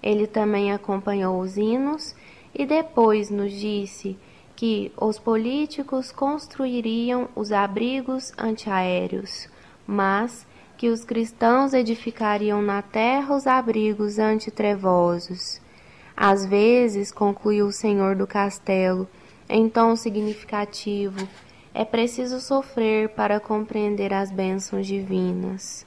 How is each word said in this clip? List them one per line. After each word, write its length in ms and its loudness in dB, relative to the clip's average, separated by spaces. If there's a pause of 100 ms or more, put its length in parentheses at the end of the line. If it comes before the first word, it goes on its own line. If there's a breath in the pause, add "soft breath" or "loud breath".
Ele 240 2
também 460 0
acompanhou 680 -2
os 160 -6
hinos 600 -2 (360 loud breath)
e 140 -2
depois 640 2
nos 220 -2
disse 640 -6 (360 loud breath)
que 420 -2
os 220 -2
políticos 960 -2
construiriam 1200 -2
os 160 -4
abrigos 880 -2
antiaéreos, 1080 -2 (360 loud breath)
mas 600 0 (300 loud breath)
que 120 0
os 160 0
cristãos 680 2
edificariam 880 0
na 180 0
terra 540 0
os 140 0
abrigos 720 2
antitrevosos. 1400 0 (560 loud breath)
"Às 300 4
vezes", 640 4
concluiu 560 2
o 60 -2
senhor 420 2
do 100 0
castelo, 840 0 (400 loud breath)
em 200 4
tom 280 4
significativo, 1300 -4 (480 loud breath)
"é 100 -2
preciso 540 -2
sofrer 680 0
para 320 0
compreender 720 -2
as 180 -2
bênçãos 560 -4
divinas." 1000 -4